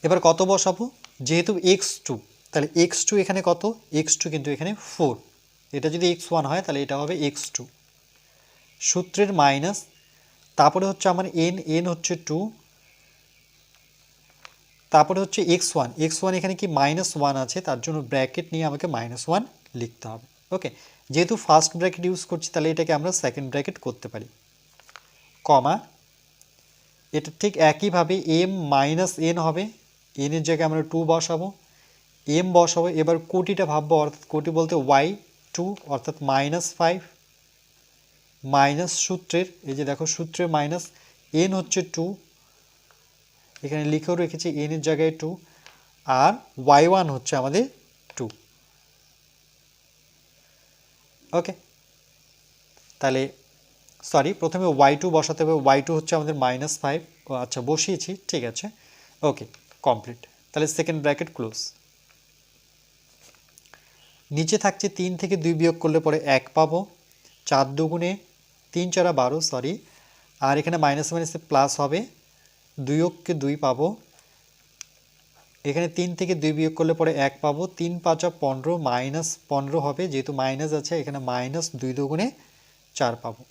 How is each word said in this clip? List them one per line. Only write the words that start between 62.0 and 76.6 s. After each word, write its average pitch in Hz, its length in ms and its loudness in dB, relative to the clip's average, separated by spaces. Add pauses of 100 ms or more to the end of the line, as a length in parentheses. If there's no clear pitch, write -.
নিচে 160 280 0
থাকছে 196 220 0 (120)
তিন 180 120 -2 (100)
থেকে 196 220 0
দুই 170 160 2
বিয়োগ 165 240 4
করলে 160 220 4
পরে 156 120 2 (200)
এক - 80 0 (120)
পাবো, 160 220 4 (720)
চার 135 160 4 (120)
দুগুণে 165 340 -2 (640)
তিন 180 200 -2
চারা 180 180 4 (100)
বারো, 127 160 0 (140)
সরি, 135 220 -4 (720)
আর 139 140 2
এখানে 170 240 -2
মাইনাস 143 280 0
মাইনাসে 165 260 -6 (100)
প্লাস 139 220 4 (100)
হবে, 143 180 0 (880)
দুই 147 120 0 (100)
অক্ষে 170 240 -6 (100)
দুই 139 120 0 (100)
পাবো, 131 220 2 (1800)
এখানে 165 180 0 (100)
তিন 180 120 -2 (100)
থেকে 185 220 0
দুই 156 160 0
বিয়োগ 160 220 0